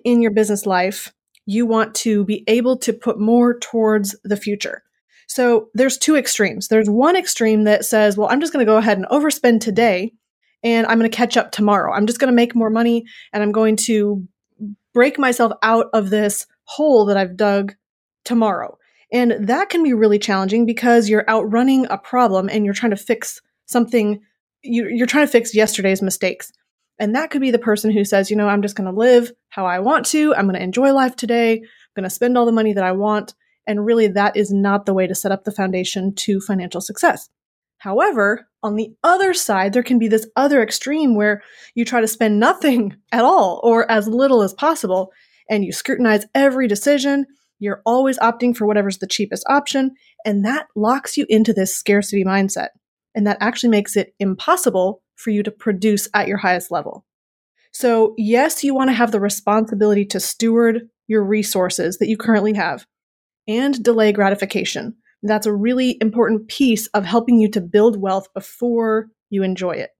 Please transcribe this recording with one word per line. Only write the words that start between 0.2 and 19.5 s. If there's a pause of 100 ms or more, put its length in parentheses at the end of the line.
your
business
life, (340)
you
want
to
be
able
to
put
more
towards (100)
the
future. (440)
So
there's
two
extremes.
There's
one
extreme
that
says,
"Well,
I'm
just
gonna
go
ahead
and
overspend
today, (500)
and
I'm
gonna
catch
up
tomorrow.
I'm
just
gonna
make
more
money, (280)
and
I'm
going
to (680)
break
myself (100)
out
of
this (180)
hole
that
I've
dug (500)
tomorrow." (360)
And (140)
that